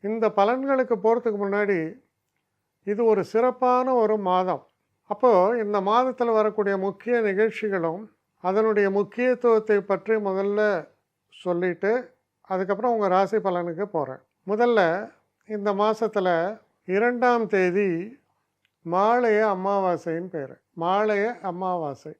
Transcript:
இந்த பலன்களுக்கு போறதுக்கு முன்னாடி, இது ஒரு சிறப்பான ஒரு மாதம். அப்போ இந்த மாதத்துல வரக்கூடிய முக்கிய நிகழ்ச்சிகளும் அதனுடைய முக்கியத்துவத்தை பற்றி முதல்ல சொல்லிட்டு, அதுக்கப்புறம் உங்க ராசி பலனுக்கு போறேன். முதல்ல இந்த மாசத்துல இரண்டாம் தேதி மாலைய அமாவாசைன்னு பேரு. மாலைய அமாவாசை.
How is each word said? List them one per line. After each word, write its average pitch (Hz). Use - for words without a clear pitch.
இந்த 220
பலன்களுக்கு 254
போறதுக்கு 226
முன்னாடி, 202
இது 208
ஒரு 214
சிறப்பான 247
ஒரு 220
மாதம். 185
அப்போ 233
இந்த 208
மாதத்துல 233
வரக்கூடிய 208
முக்கிய 196
நிகழ்ச்சிகளும் 202
அதனுடைய 208
முக்கியத்துவத்தை 220
பற்றி 196
முதல்ல 202
சொல்லிட்டு, 180
அதுக்கப்புறம் 196
உங்க 208
ராசி 190
பலனுக்கு 175
போறேன். 139
முதல்ல 220
இந்த 208
மாசத்துல 214
இரண்டாம் 240
தேதி 185
மாலைய 214
அமாவாசைன்னு 185
பேரு. 139
மாலைய 208
அமாவாசை. 175